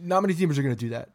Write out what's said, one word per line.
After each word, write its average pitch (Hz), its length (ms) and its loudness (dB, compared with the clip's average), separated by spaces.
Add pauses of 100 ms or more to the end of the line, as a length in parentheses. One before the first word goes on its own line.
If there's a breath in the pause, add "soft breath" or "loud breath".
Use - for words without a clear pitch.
not 180 180 2
many 196 140 2
teams 160 240 2
are 139 40 0
gonna 127 140 0
do 117 140 -6
that. 117 240 -10